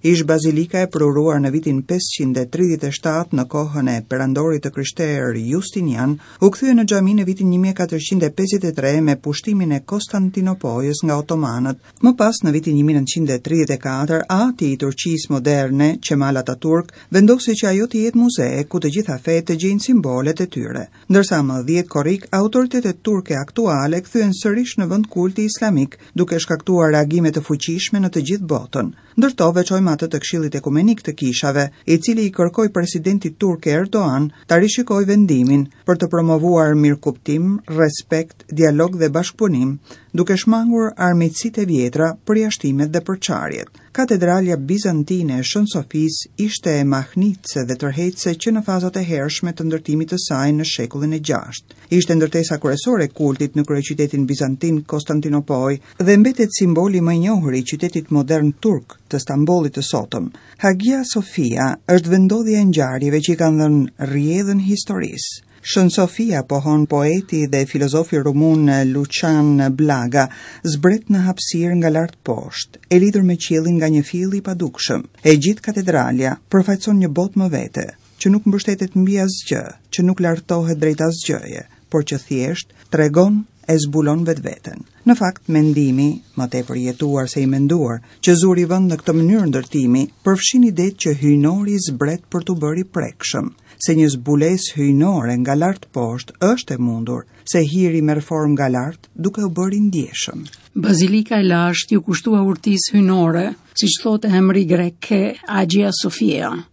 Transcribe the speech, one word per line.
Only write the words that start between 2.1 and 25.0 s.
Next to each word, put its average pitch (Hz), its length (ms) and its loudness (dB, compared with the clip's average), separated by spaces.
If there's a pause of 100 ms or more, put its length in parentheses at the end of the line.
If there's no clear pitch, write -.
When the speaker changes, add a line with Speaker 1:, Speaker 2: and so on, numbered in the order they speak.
Speaker 1:
e 123 80 -2
tridhjetë 160 400 -2
e 139 80 -6
shtatë 165 400 -4
në 127 60 0 (100)
kohën 147 400 -2
e 117 40 -2 (120)
perandorit 147 560 -2
të 135 80 -6
krishterë 135 800 -4
Justinian, 147 640 -2 (260)
u 190 80 6
kthye 262 240 0
në 226 160 4
xhami 196 300 2
në 190 100 0
vitin 190 240 0
një 180 80 2
mijë 190 160 0
katërqind 170 480 -2
e 151 140 0
pesëdhjetë 190 320 -2
e 160 80 -8
tre 139 140 0 (120)
me 143 160 2
pushtimin 165 560 -2
e 135 80 -4
Konstantinopojës 185 1200 -2
nga 147 160 0
otomanët, 131 640 -4 (180)
më - 160 6
pas 117 240 2
në 151 140 0
vitin 156 240 0
një 147 80 4
mijë 151 140 2
nëntëqind 135 340 -2
e - 100 -2
tridhjetë 156 320 0
e 131 60 -10
katër, 143 420 -2 (140)
ati 233 340 0
i 131 80 -4
Turqisë 147 540 -4
moderne, 139 560 2 (100)
Kemal 139 400 0
Ataturk, 156 560 -2 (160)
vendosi 220 480 4
që 208 140 0
ajo 220 180 -2
të 220 140 -2
jetë 233 160 2
muze 240 260 0 (240)
ku 175 80 -2
të 147 160 -2
gjitha 180 240 -4
fetë 165 300 -2
të 165 160 -2
gjejnë 202 180 0
simbolet 151 560 0
e 185 80 -2
tyre. 120 380 -8 (260)
Ndërsa 190 320 4
më 131 140 -2 (100)
dhjetë 175 240 -2
korrik, 160 340 -2 (140)
autoritetet 240 640 -2
turke 190 320 -2
aktuale 147 640 -2
kthyen 202 320 0
sërish 214 480 -2
në 180 140 -2
vend 214 180 0